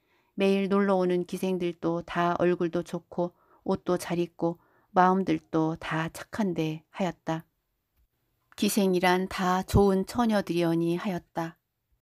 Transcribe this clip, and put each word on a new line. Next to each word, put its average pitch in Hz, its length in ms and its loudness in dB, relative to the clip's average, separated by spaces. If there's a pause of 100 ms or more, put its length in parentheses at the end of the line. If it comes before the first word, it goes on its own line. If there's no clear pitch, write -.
(340)
매일 196 340 2
놀러 196 280 2
오는 180 280 2
기생들도 175 800 -4
다 175 360 -2
얼굴도 175 440 0
좋고 - 500 -6 (320)
옷도 180 320 0
잘 175 220 -6
입고 170 400 -4 (320)
마음들도 170 880 2
다 160 300 -4
착한데 165 800 -4
하였다. 165 540 -6 (1120)
기생이란 185 720 2
다 185 340 0
좋은 190 440 4
처녀들이오니 170 880 0
하였다. 170 600 -6 (560)